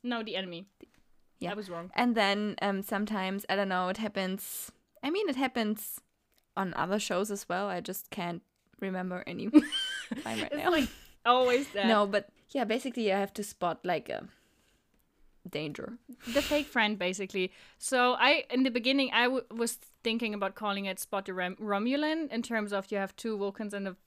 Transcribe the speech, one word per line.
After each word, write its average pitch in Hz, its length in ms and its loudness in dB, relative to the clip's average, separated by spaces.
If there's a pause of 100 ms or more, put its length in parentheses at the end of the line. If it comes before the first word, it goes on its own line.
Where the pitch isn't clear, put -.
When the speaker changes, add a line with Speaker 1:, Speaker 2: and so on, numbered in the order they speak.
Speaker 1:
No, 240 200 -2
The 185 120 -6
Enemy. 180 320 -6 (720)
Speaker 2:
Yeah. 175 120 -2
Speaker 1:
I - 40 -2
was 202 140 -8
wrong. 175 260 -8
Speaker 2:
And 247 200 4
then, 202 460 4
um, 196 220 2
sometimes, 196 680 -2
I 190 60 2
don't 196 140 2
know, 180 200 2
it 196 80 -2
happens, 196 720 -4 (320)
I 277 60 -2
mean, 381 200 0
it 269 60 0
happens 240 640 -2 (560)
on 190 200 -2
other 185 240 0
shows 202 320 0
as 202 180 -6
well. 190 180 0
I 185 140 -2
just - 280 -10
can't 175 320 -6 (380)
remember 185 480 -4
any 180 220 -4
Speaker 1:
<laughs> - 20 -2
Speaker 2:
time 294 100 12 (640)
right - 260 -2
Speaker 1:
It's 294 120 -2
Speaker 2:
now. 359 80 4
Speaker 1:
like 302 160 4 (380)
always 247 480 4
that. 196 140 0
Speaker 2:
No, 208 200 6
but 202 220 -2 (200)
yeah, 269 140 0
basically 233 420 -2
you 202 60 4
have 196 240 0
to - 80 -6
spot, 175 400 -4
like, 165 260 -2
a 57 180 -6 (1200)
danger. 156 520 -6 (340)
Speaker 1:
The 277 80 4
fake 294 240 0
friend, 214 320 2
basically. 185 540 -2 (260)
So 247 420 2
I, 285 300 6
in 262 140 2
the 262 80 2
beginning, 254 420 2
I 233 120 4
w-, 247 260 0
was 226 220 -2 (300)
thinking 226 300 0
about 202 220 -2
calling 196 300 -2
it 190 140 -4
Spot 196 260 -4
the 190 100 -6
Rom-, 185 220 -2
Romulan 277 720 0
in 233 100 -2
terms 220 320 -2
of 196 180 -4
you 208 60 0
have 196 180 -2
two 220 220 -4
Vulcans 202 380 -4
and 196 140 -4
a 185 60 -10 (120)